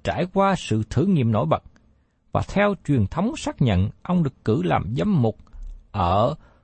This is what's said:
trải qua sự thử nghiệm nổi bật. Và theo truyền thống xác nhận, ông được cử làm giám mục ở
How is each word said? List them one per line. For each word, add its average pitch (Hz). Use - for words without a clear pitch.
trải 104
qua 196
sự 110
thử 151
nghiệm 135
nổi 110
bật. 135
Và 101
theo 202
truyền 123
thống 226
xác -
nhận, 101
ông 180
được -
cử 117
làm 113
giám 175
mục 113
ở 101